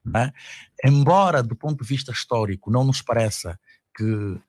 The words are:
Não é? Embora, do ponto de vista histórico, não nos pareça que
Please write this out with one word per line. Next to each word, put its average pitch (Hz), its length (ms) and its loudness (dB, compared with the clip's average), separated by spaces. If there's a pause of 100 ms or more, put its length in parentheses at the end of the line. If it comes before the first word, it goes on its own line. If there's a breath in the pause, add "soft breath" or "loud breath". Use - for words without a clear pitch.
Não - 200 -2
é? 135 100 -2 (500 loud breath)
Embora, 143 600 4
do 113 140 -6
ponto 147 260 -6
de - 20 -10
vista 131 280 -6
histórico, 104 580 -4
não 131 140 4
nos 131 160 0
pareça 110 580 -2 (340 soft breath)
que 104 560 -4